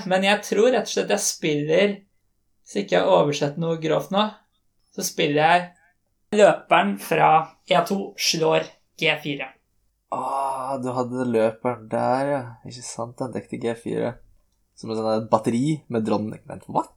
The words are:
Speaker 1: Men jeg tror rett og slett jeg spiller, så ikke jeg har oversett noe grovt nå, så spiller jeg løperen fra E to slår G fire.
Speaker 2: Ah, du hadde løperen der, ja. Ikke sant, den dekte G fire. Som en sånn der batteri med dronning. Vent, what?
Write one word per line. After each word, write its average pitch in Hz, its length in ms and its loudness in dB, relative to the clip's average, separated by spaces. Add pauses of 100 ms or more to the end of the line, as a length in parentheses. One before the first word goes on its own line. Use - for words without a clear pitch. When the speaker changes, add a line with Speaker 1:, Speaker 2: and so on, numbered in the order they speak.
Speaker 1:
Men 185 180 2
jeg 208 200 2
tror 220 260 2
rett 214 160 0
og - 80 -10
slett 196 160 -2
jeg 208 100 0
spiller, 165 760 0 (760)
så 202 140 -4
ikke 196 100 -4
jeg 180 80 4
har 185 160 4
oversett 147 400 0
noe 165 240 -2
grovt 151 320 -2
nå, 208 140 0 (720)
så 202 60 -8
spiller 147 380 0
jeg 175 240 4 (640)
løperen 202 680 4
fra 156 320 2 (320)
E 175 180 2
to 196 160 -2 (180)
slår 160 520 0 (320)
G 156 180 2
fire. 139 320 -8 (600)
Speaker 2:
Ah, 135 680 -4
du 123 160 -6
hadde 127 320 -4
løperen 113 640 -2
der, 123 400 0
ja. 139 140 -2 (180)
Ikke 120 240 -16
sant, 117 320 -10
den 123 160 -6
dekte - 240 -10
G 117 160 -4
fire. 113 400 -4 (640)
Som 113 120 -10
en 110 60 -2
sånn 110 120 -2
der 110 180 0
batteri 127 600 0
med 113 160 -2
dronning. 107 400 -2
Vent, - 220 -14
what? - 300 -4